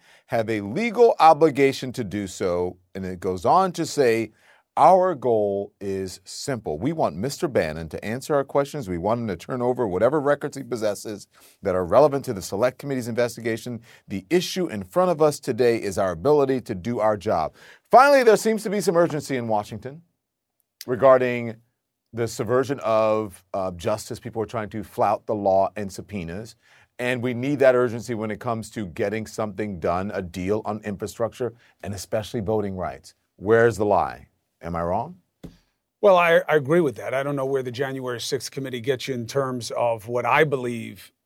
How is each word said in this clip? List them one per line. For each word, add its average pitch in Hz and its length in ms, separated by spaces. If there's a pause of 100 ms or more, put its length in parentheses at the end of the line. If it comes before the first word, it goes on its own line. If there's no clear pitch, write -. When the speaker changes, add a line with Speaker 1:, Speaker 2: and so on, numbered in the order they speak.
(280)
Speaker 1:
have 113 220
a 110 120
legal 214 580
obligation 147 760
to 127 100
do 101 240
so. 90 500 (180)
And 95 100
it 92 140
goes 92 260
on 180 280
to 165 120
say, 113 460 (440)
"Our 180 380
goal 104 680
is 95 440
simple. 110 560
We 127 140
want 120 240
Mister 143 300
Bannon 82 420
to - 140
answer 127 300
our 139 100
questions. 139 460
We 87 80
want 107 240
him 113 60
to 95 80
turn 123 260
over 123 260
whatever 110 320
records 143 380
he 135 60
possesses 110 640 (340)
that 92 140
are 90 100
relevant 135 400
to 127 80
the 95 80
Select - 380
Committee's 131 280
investigation. 117 720 (260)
The 98 240
issue 180 360
in 101 160
front 180 280
of 151 100
us 151 180
today 117 400
is 98 200
our 95 120
ability 131 500
to 113 120
do 110 260
our 107 180
job." 90 360 (380)
Finally, 277 320
there 214 140
seems 220 260
to 208 80
be 202 100
some 170 160
urgency 151 400
in 117 100
Washington 110 540 (840)
regarding 123 720 (560)
the 117 140
subversion 123 560
of, 110 600 (100)
uh, 95 180
justice. 107 460
People 113 240
are 107 40
trying 107 240
to 107 120
flout 104 460
the 117 80
law 98 400
and 101 160
subpoenas. 101 640 (420)
And 123 240
we 127 120
need 131 260
that 131 160
urgency 120 400
when 107 160
it 104 80
comes 113 320
to 107 160
getting 104 400
something 104 520
done, 90 340
a 98 80
deal 92 420
on 104 220
infrastructure, 110 680 (300)
and 101 100
especially 107 460
voting 101 380
rights. 71 360 (220)
Where's 113 400
the 104 100
lie? 73 440 (320)
Am 85 140
I 82 80
wrong? 117 340 (840)
Speaker 2:
Well, 196 140
I, 170 220 (100)
I 151 80
agree 151 240
with 139 160
that. 104 180
I 135 100
don't 143 120
know 135 100
where 135 160
the 127 100
January 127 500
sixth - 300
committee 131 300
gets 131 280
you 135 40
in 120 140
terms 127 440
of 117 360
what 120 180
I 143 200
believe, 120 640 (140)